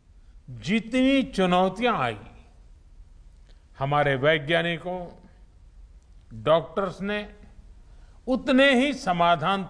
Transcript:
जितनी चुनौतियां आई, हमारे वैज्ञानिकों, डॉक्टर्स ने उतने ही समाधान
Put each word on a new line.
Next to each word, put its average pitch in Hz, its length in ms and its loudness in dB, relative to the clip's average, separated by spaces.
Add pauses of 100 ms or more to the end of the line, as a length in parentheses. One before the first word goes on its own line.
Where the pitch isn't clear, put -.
(500)
जितनी 226 720 0
चुनौतियां 190 720 0
आई, 120 220 -4 (1600)
हमारे 139 380 0
वैज्ञानिकों, 165 920 -2 (1300)
डॉक्टर्स 170 580 0
ने 208 340 -8 (920)
उतने 262 480 4
ही 262 200 2
समाधान 175 760 0